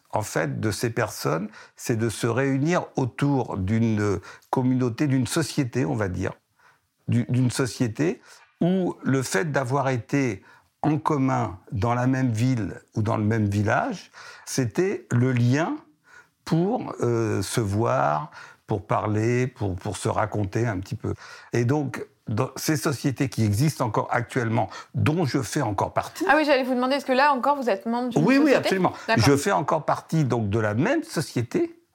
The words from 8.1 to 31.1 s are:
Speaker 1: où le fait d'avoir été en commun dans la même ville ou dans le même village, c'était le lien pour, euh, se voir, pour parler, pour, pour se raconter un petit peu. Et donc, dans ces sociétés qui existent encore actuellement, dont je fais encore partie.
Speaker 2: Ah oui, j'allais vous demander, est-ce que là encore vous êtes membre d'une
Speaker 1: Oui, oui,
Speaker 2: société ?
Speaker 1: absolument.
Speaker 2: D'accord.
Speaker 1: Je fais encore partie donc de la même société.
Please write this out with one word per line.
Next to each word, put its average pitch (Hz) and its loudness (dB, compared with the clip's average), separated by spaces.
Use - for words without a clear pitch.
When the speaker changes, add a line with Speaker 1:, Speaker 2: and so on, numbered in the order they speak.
Speaker 1:
où 180 0
le 135 2
fait 175 -2
d'avoir 135 0
été 127 -2
en 151 2
commun 131 0
dans 117 0
la 123 0
même 131 2
ville 110 0
ou 110 0
dans 110 0
le 107 0
même 107 2
village, 110 0
c'était 170 -2
le 123 4
lien 131 2
pour, 190 0
euh, 113 0
se - -2
voir, 120 0
pour 104 -4
parler, 110 0
pour, 98 -4
pour 92 -8
se - -4
raconter 107 -2
un 98 -4
petit 95 -8
peu. 98 -4
Et 120 2
donc, 139 -2
dans 117 -2
ces 151 0
sociétés 139 -2
qui 113 0
existent 123 2
encore 117 -2
actuellement, 117 0
dont 156 2
je - 0
fais - -2
encore 98 -2
partie. - -4
Speaker 2:
Ah 277 6
oui, 311 2
j'allais 269 4
vous 254 0
demander, 254 0
est-ce 269 -6
que 269 -2
là 277 4
encore 269 2
vous 254 -2
êtes 196 0
membre 240 -2
d'une 151 2
Speaker 1:
Oui, 247 6
oui, 277 6
Speaker 2:
société ? 262 6
Speaker 1:
absolument. 185 2
Speaker 2:
D'accord. 220 4
Speaker 1:
Je 143 8
fais 196 0
encore 160 0
partie 156 0
donc 117 0
de 113 2
la 104 0
même 247 2
société. - -4